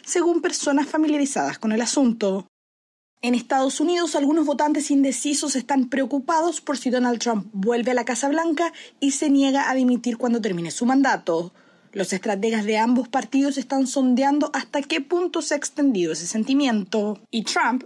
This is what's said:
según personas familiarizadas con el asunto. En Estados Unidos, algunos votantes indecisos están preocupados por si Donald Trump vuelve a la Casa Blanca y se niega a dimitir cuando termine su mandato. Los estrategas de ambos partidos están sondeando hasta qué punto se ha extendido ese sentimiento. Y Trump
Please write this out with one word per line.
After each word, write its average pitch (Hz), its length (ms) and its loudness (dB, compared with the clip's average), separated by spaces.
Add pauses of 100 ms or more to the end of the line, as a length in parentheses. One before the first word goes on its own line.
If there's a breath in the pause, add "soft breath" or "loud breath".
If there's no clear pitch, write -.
según 339 340 2
personas 294 460 0
familiarizadas 285 720 0
con 214 140 -2
el 220 80 2
asunto. 220 680 0 (760)
En 247 140 0
Estados 269 460 0
Unidos, 349 340 0
algunos 302 320 2
votantes 294 460 0
indecisos 277 640 0
están 254 320 0
preocupados 285 720 0
por 277 180 -4
si 254 120 -2
Donald 247 280 0
Trump 214 340 -2
vuelve 233 380 0
a 247 40 0
la 240 100 0
Casa 254 240 -2
Blanca 330 440 0 (280 loud breath)
y 277 100 2
se 302 180 -2
niega 277 400 4
a 262 60 -2
dimitir 247 440 0
cuando 240 220 0
termine 170 300 -4
su 240 160 -2
mandato. 196 680 2 (420 soft breath)
Los 196 200 -4
estrategas 214 500 -2
de 214 140 0
ambos 233 300 2
partidos 277 500 0
están 269 280 -2
sondeando 277 680 2
hasta 277 260 -4
qué 294 220 -4
punto 349 400 -2
se 320 100 -4
ha 294 60 0
extendido 208 560 0
ese 165 120 -10
sentimiento. 220 920 0 (100)
Y 226 140 -4
Trump 254 420 0